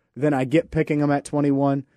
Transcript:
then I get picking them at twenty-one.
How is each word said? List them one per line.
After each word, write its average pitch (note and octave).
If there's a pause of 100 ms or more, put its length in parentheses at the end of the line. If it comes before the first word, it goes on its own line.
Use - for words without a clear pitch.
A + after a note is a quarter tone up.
(160)
then C#3+
I C3
get C3+
picking D#3
them C#3+
at C#3+
twenty-one. C#3 (120)